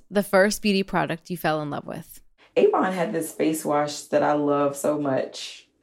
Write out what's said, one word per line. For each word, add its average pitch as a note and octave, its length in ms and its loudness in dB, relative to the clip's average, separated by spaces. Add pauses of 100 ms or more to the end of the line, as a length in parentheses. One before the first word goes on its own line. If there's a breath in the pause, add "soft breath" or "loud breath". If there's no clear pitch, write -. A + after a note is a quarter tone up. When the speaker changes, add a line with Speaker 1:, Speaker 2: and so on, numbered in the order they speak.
Speaker 1:
the G3 140 2
first G3+ 380 4
beauty G3 220 2
product E3 460 -2
you F3 80 -6
fell D#3 240 0
in D3 80 -6
love C#3+ 160 -8
with? - 360 -14 (340 soft breath)
Speaker 2:
Avon C4+ 380 4
had E3 200 -2
this D#3+ 180 -4
face D#3 340 -2
wash D3 380 -2
that D3 200 0
I D3 100 2
love C#3+ 420 0
so D3+ 240 -2
much. - 680 -4 (160)